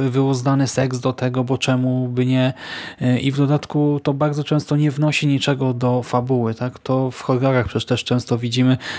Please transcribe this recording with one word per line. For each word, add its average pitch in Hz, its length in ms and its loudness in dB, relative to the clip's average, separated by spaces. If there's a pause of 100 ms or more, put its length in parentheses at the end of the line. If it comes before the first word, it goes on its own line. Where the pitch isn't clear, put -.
(100)
wyuzdany 135 560 2
seks 127 340 -2
do 131 120 -2
tego, 127 320 -2
bo 127 140 -2
czemu 127 500 0
by 123 180 0
nie? 127 260 2 (480)
E, 123 180 2
i 139 140 0
w 135 40 -4
dodatku 147 640 0
to 143 120 0
bardzo 147 300 0
często 147 320 0
nie 147 140 2
wnosi 151 360 0
niczego 135 480 0
do 123 280 0
fabuły, 123 520 0
tak? 123 240 -6
To 131 320 0
w - 120 -12
horrorach 131 440 2
przecież - 200 -4
też 120 180 0
często 120 340 0
widzimy, 123 380 2 (220)